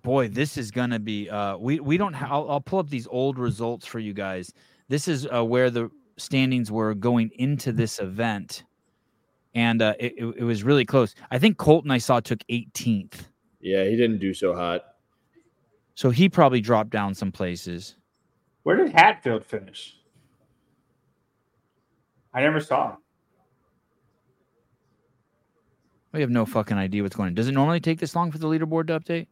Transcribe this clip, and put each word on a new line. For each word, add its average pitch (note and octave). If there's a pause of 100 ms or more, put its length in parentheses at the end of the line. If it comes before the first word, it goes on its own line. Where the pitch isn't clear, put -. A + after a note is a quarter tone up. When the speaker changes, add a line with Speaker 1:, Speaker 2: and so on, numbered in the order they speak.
Speaker 1:
Boy, C3
this C#3+
is A#2
gonna A#2+
be, G#2
uh, G2+
we, C3
we D3
don't F#3+
ha-, C3
I'll, D3
I'll C#3+
pull F#3+
up E3+
these B2+
old C3
results A#2
for -
you G#2+
guys. F#2+ (340)
This C#3+
is, D3
uh, A#2+
where B2
the A#2 (260)
standings C3
were G#2+
going A2+
into C3
this A2
event. G2+ (880)
And, A#2
uh, G#2+
it, A#2+
it, A#2 (140)
it B2
was A2+
really C3
close. A#2+ (160)
I B2
think F3
Colton, D3+
I B2+
saw, A#2+
took A2+
eighteenth. A#2 (320)
Speaker 2:
Yeah, F#2+
he G#2+
didn't A2+
do F#2+
so F#2
hot. F2 (1080)
Speaker 1:
So -
he D3
probably C3+
dropped A2
down G2+
some F#2+
places. F2 (680)
Speaker 3:
Where E3+
did C#4
Hatfield D#3+
finish? - (2250)
I B2+
never D3+
saw C#3
him. - (3250)
Speaker 1:
We D#3
have C3
no A#2
fucking G#2+
idea G2
what's G2
going G2
on. F2
Does A2+
it C3+
normally D3+
take E3
this D#3+
long E3+
for D3+
the D#3+
leaderboard D#3+
to D#3+
update? E3